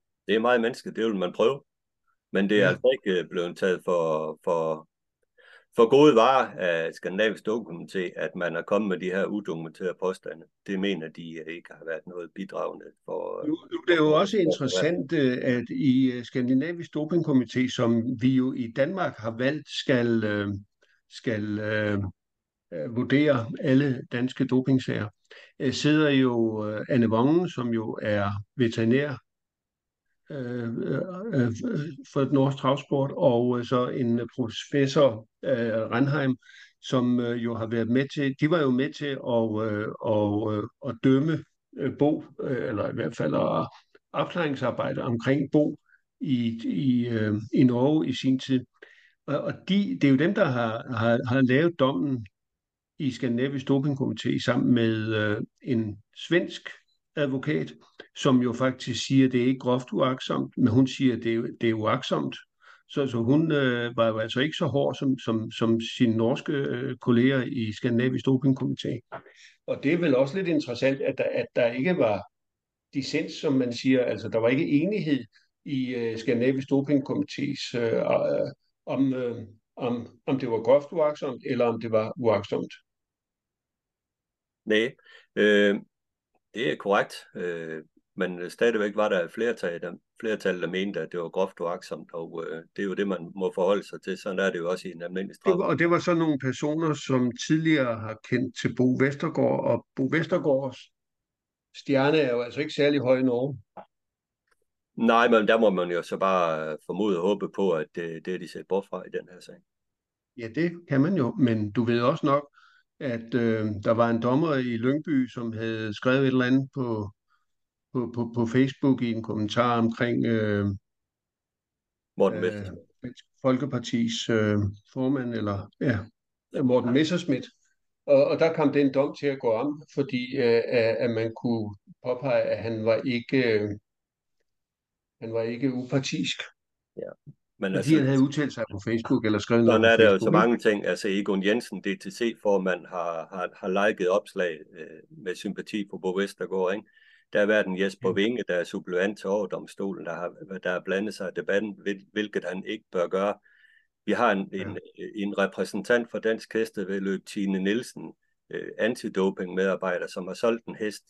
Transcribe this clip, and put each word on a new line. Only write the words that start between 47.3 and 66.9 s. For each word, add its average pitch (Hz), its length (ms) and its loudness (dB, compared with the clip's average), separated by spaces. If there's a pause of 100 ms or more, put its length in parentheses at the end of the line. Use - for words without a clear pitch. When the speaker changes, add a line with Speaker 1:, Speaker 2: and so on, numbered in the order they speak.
Speaker 2:
i 196 100 6
Norge 131 440 2
i 135 60 -2
sin 131 260 0
tid. 131 260 -2 (600)
Og, 143 140 -2
og - 140 -4 (160)
de, 202 320 2
det - 20 4
er 139 80 6
jo 131 60 6
dem, 170 160 2
der 202 120 2
har, 120 380 -2 (100)
har, 117 340 2
har 127 140 2
lavet 139 380 2
dommen 135 460 0 (760)
i 135 120 -2
Skandinavisk 131 580 -4
Dopingkomité 135 760 0
sammen 123 300 2
med, 110 420 2
øh, 107 260 0 (200)
en 113 360 -2 (300)
svensk - 420 -2 (460)
advokat, 143 580 -2 (420)
som 127 260 4
jo 123 120 0
faktisk 131 520 -2
siger, 135 200 6
at 131 60 2
det 123 120 2
er 120 40 4
ikke 131 120 0
groft 127 340 -2
uagtsomt, 135 640 -2
men 127 100 4
hun 127 200 6
siger, 131 280 2
at - 80 -8
det 113 120 0
er, 113 60 0 (200)
det 117 80 4
er 110 40 2
uagtsomt. 113 600 -2 (540)
Så, 143 180 -2
så 120 100 -2
hun, 143 340 4
øh, 120 460 0
var 113 100 4
jo 110 120 0
altså 113 200 -2
ikke 151 180 0
så 180 80 0
hård 139 300 0
som, 135 240 0
som, 113 320 -4
som 113 300 2 (160)
sine 113 200 4
norske, 120 340 0
øh, 131 460 -4